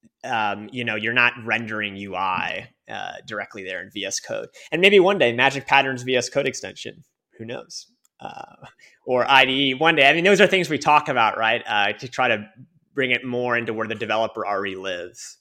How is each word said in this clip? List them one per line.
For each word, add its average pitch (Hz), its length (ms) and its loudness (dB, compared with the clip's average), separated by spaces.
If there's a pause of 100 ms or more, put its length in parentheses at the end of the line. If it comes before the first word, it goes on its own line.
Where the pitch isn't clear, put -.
(240)
um, 107 480 -4
you 123 120 -6
know, 117 120 -2
you're 110 180 -4
not 120 200 2 (120)
rendering 110 500 -4
U 98 200 -10
I, 92 560 -4 (180)
uh, 98 240 -10 (140)
directly 101 360 -10
there 92 200 -10
in 98 80 -20
V 98 120 -8
S 95 160 -6
Code. 110 300 -10 (220)
And 156 100 0
maybe 202 180 8
one 185 200 4
day 120 120 4
Magic 131 360 0
Patterns 135 340 2
V 127 140 -2
S 123 120 0
Code 143 200 -2
extension, 104 560 -12 (340)
who 113 80 -14
knows? - 400 -14 (340)
Uh, - 460 -18 (400)
or 123 240 0
I 135 160 8
D 135 240 0
E 131 60 0
one 160 200 2
day. 139 140 6
I 147 40 4
mean, 170 100 0
those 190 180 6
are 196 60 8
things 180 240 0
we 147 80 -2
talk 151 280 4
about, 117 300 2
right? 113 300 0
Uh, 104 260 0
to 127 140 -12
try 127 220 0
to 104 200 -2 (460)
bring 131 160 -2
it 123 120 0
more 123 320 -2
into 117 180 -2
where 110 140 -4
the 110 80 -6
developer 107 500 -2
already 98 300 -4
lives. 90 640 -10